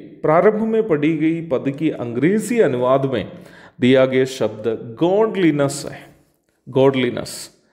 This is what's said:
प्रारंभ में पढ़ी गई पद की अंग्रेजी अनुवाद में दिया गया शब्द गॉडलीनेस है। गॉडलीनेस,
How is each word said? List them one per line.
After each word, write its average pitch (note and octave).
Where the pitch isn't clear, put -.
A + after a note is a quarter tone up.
प्रारंभ F#3
में A3
पढ़ी D3+
गई D#3+
पद C#3
की D#3
अंग्रेजी E3+
अनुवाद C3
में A2+
दिया C3
गया C3
शब्द A2+
गॉडलीनेस F3
है। -
गॉडलीनेस, B2+